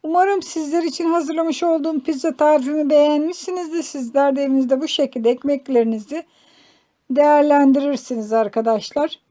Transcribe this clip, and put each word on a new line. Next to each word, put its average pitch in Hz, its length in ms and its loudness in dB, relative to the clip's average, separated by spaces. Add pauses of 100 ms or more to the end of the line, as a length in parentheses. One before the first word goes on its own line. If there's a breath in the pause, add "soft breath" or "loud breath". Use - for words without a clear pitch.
Umarım 359 380 0
sizler 320 420 -4
için 330 220 -6
hazırlamış 330 580 -2
olduğum 320 360 0
pizza 302 380 -4
tarifimi 302 520 2
beğenmişsinizdir. 311 920 0
Sizler 277 520 -2
de 277 80 -2
evinizde 269 380 0
bu 311 60 -6
şekilde 247 420 -2
ekmeklerinizi 254 960 -2 (880 soft breath)
değerlendirirsiniz 277 1200 2
arkadaşlar. 226 840 -2 (120)